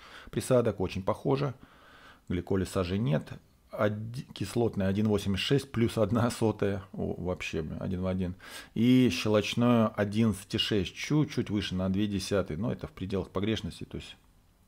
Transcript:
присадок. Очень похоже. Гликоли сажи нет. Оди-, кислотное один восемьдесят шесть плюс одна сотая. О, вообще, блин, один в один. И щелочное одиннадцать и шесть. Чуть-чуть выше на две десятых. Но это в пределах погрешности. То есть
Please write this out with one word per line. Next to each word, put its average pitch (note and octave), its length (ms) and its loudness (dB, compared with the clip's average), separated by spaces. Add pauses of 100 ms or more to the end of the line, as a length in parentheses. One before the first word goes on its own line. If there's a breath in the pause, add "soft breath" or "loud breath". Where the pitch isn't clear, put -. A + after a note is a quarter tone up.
(300 loud breath)
присадок. A#2+ 500 2
Очень F#2 220 -4
похоже. C3+ 540 -2 (720 loud breath)
Гликоли F2+ 360 0
сажи F#2+ 340 -2
нет. C3 320 0 (400)
Оди-, A2 600 -2
кислотное G#2 580 0
один G2+ 180 2
восемьдесят G2 360 0
шесть - 280 0
плюс A2+ 260 0
одна A#2 320 2
сотая. G#2 640 0
О, - 280 -6
вообще, - 440 -4
блин, - 180 -8
один F#2+ 200 -4
в F#2 60 -2
один. F#2 280 -2 (400 loud breath)
И B2 340 6
щелочное A2 800 4
одиннадцать G#2 640 0
и A2 60 2
шесть. F#2+ 340 0
Чуть-чуть D3 560 0
выше G2 240 -2
на F#2 160 0
две G2 160 0
десятых. F#2+ 540 -2
Но A#2+ 120 -2
это - 140 -6
в - 60 -12
пределах F#2+ 400 -4
погрешности. F#2+ 540 -4
То - 120 -10
есть - 180 -12 (520)